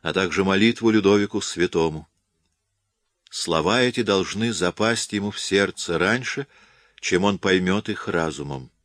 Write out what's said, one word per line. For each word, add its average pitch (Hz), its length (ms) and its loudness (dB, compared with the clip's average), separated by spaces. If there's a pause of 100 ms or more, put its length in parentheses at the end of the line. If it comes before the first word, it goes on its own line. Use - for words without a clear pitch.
а 80 100 -4
также 92 300 0
молитву 107 480 2
Людовику 104 500 4
Святому. 82 680 -2 (1200)
Слова 85 500 0
эти 123 220 0
должны 101 500 0
запасть 104 600 -2
ему 101 180 -2
в - 80 -12
сердце 95 580 -2
раньше, 120 520 0 (480)
чем - 260 0
он 101 160 2
поймет 95 500 0
их 104 200 -6
разумом. 71 640 -4 (120)